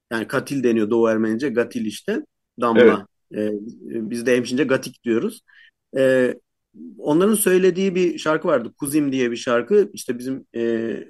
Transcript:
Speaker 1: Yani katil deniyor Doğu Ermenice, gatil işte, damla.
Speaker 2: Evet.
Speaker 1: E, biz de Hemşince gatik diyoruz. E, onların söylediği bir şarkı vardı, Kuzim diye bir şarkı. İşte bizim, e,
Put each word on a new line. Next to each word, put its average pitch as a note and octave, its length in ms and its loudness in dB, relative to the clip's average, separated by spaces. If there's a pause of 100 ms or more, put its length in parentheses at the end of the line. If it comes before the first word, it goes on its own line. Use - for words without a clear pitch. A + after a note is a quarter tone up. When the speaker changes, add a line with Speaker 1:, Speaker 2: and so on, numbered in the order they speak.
(120)
Speaker 1:
Yani A2+ 160 -4
katil C#3 340 -4
deniyor A2+ 280 2
Doğu A2+ 180 4
Ermenice, A2 400 0
gatil A#2 380 -2
işte, G#3 360 -6 (380)
damla. A2+ 460 6 (260)
Speaker 2:
Evet. G#2+ 200 -4
Speaker 1:
E, A2 580 -10
biz A#2 160 -8
de B2 100 4
Hemşince B2 280 0
gatik C3 400 -2
diyoruz. B2 380 -2 (540)
E, C3 380 4 (640)
onların D#3+ 360 2
söylediği F#3 600 2
bir F3 240 0
şarkı D#3 300 -2
vardı, B2 300 0
Kuzim C#3+ 340 -2
diye B2+ 180 0
bir A#2 60 -6
şarkı. B2 560 0
İşte - 260 -8
bizim, C3 280 -8 (100)
e, A#2 540 -4